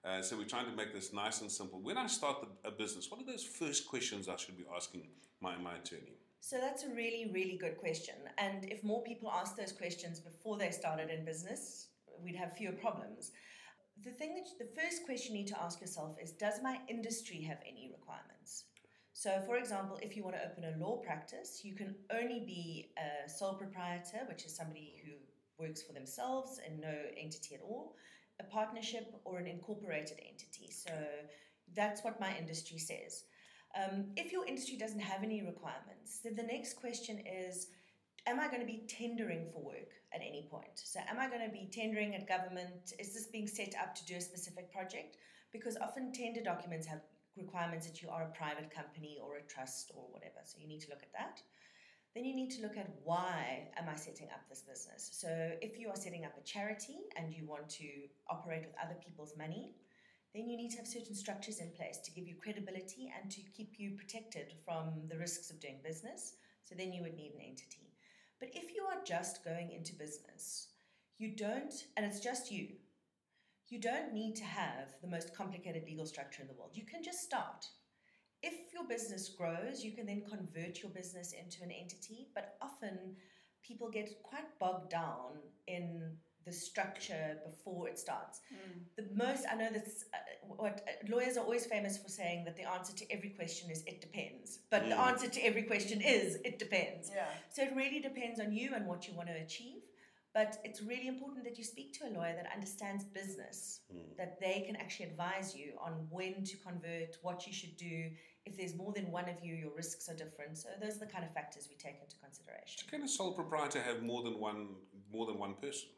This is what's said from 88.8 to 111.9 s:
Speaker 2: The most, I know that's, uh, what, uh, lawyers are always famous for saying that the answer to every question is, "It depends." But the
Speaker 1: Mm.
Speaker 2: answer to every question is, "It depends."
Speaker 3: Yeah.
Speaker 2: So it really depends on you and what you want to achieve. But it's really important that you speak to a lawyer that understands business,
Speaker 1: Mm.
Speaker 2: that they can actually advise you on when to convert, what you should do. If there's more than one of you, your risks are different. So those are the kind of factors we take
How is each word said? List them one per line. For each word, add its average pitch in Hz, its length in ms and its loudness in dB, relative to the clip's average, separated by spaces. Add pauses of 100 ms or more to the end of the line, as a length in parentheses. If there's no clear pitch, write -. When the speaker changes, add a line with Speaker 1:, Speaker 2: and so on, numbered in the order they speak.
Speaker 2:
The 202 180 -2
most, 262 340 6
I 226 60 4
know 220 160 4
that's, 214 320 -2 (100)
uh, - 40 -2 (280)
what, 202 440 2
uh, - 180 -2
lawyers 247 300 8
are 226 80 4
always 233 200 6
famous 202 320 4
for - 120 -8
saying 175 340 2
that 170 140 -2
the 185 120 -4
answer 180 240 2
to - 160 -4
every 202 200 0
question 175 420 -2
is, 165 160 0
"It - 140 -6
depends." - 580 -6 (100)
But 214 200 10
the 226 60 10
Speaker 1:
Mm. 254 120 12
Speaker 2:
answer 247 220 8
to - 120 2
every 220 220 8
question 208 380 6
is, 220 420 12
"It - 160 2
depends." 190 500 4
Speaker 3:
Yeah. 190 200 4 (200)
Speaker 2:
So 277 140 4
it 262 100 4
really 277 280 6
depends 247 400 0
on 208 100 4
you 247 240 4
and 208 120 2
what 175 200 0
you 202 60 -6
want 170 160 -2
to 165 60 0
achieve. 233 480 -4 (500)
But 214 320 8
it's 214 160 -4
really 247 260 0
important 262 380 -2
that 233 140 -4
you 226 40 -6
speak - 360 -6
to 285 80 -2
a 226 100 -2
lawyer 170 180 2
that 170 160 -2
understands 202 540 0
business, - 760 -4 (120)
Speaker 1:
Mm. 78 240 -8
Speaker 2:
that 180 240 -2
they 196 200 6
can 208 140 0
actually - 360 -4
advise 180 440 2
you 139 220 -6
on 160 320 -2
when 190 340 0
to 190 140 -2
convert, 165 680 -2
what 180 240 0
you 196 60 -6
should - 240 -6
do. 165 340 0 (320)
If 208 140 -8
there's 180 180 0
more 190 160 0
than 190 200 2
one 180 180 2
of 170 160 -4
you, 165 100 -2
your 156 180 -2
risks 160 360 -4
are 160 60 -2
different. 156 420 -6
So - 240 -6
those 214 160 0
are 214 80 -4
the 208 100 -8
kind 175 80 0
of 160 100 -4
factors 147 360 -4
we 143 60 -16
take 139 260 -10